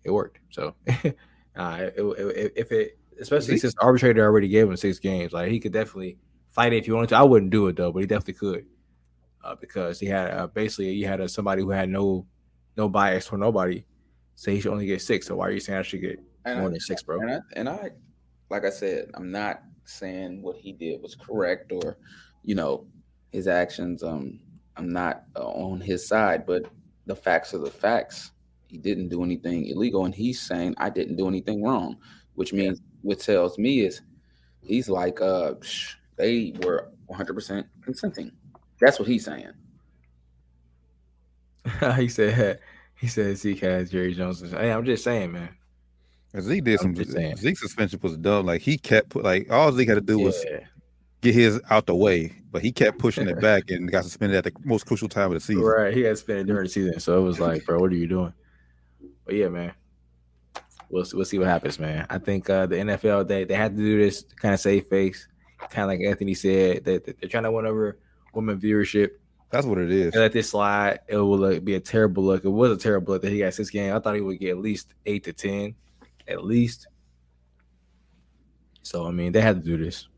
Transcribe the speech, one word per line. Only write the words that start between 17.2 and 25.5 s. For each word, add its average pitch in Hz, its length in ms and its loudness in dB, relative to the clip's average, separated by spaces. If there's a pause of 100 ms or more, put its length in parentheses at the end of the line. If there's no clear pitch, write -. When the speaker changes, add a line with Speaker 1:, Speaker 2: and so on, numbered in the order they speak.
Speaker 3:
I, 151 80 -6 (160)
and 117 140 -6
I, 190 220 -10 (580)
like 101 160 -4
I 98 40 0
said, 95 440 -6
I'm 90 180 -12
not 104 300 -6 (240)
saying 92 560 -12
what 92 160 -12
he 95 160 -18
did 80 280 -8
was - 140 -18
correct 92 560 -4
or, 90 240 -6 (480)
you 104 120 -4
know, 73 300 -4 (460)
his 95 160 -4
actions. 87 560 -2
Um, 76 380 -8 (340)
I'm 87 140 -8
not, 87 340 -4 (140)
uh, 58 100 -8
on 92 320 -6